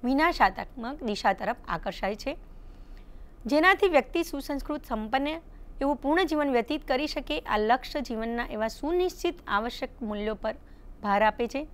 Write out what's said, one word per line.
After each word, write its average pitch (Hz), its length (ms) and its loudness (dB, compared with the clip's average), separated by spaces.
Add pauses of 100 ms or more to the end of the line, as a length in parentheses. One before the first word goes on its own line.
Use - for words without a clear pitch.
વિનાશાત્મક 262 960 2
દિશા 208 300 2
તરફ - 240 -2 (120)
આકર્ષાય 190 480 -4
છે, 277 200 -6 (1080)
જેનાથી 359 420 6
વ્યક્તિ 311 340 4
સુસંસ્કૃત, 294 640 -6
સંપન્ન 233 440 -2 (520)
એવું 277 160 2
પૂર્ણ 320 280 2
જીવન 294 280 2
વ્યતીત 247 360 0
કરી 277 180 2
શકે. 294 340 -4
આ - 180 0
લક્ષ્ય 240 420 2
જીવનના 233 500 -4
એવા 220 180 -2
સુનિશ્ચિત 349 680 0 (140)
આવશ્યક 233 540 -2
મૂલ્યો 214 320 -2
પર 220 200 -4 (480)
ભાર 208 200 4
આપે 220 260 4
છે 285 260 -4